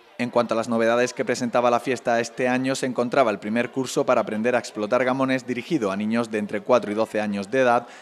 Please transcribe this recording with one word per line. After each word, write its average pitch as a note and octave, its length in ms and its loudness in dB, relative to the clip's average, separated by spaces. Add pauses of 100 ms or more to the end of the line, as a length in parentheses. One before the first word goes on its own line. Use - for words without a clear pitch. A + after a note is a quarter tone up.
(180)
En A#2+ 120 -4
cuanto A#2 240 0
a A2 40 0
las A2+ 120 -2
novedades A#2 440 2
que B2+ 120 -4
presentaba A#2+ 440 0
la A#2+ 120 2
fiesta, A#2+ 400 0
este B2 260 -4
año C3 260 0
se C3+ 120 -4
encontraba B2 460 2
el G2+ 80 -4
primer A#2 320 -2
curso C3+ 340 -2
para A#2+ 160 4
aprender A2 340 0
a A#2 40 2
explotar A2 440 -2
gamones C3 420 0
dirigido A#2 460 -2
a G2 60 -4
niños A2 340 -2
de A2 60 -2
entre G#2 240 -4
cuatro A2 280 2
y G#2 60 -4
doce G#2+ 240 -2
años G2+ 320 -4
de C3 80 2
edad B2 260 2 (160)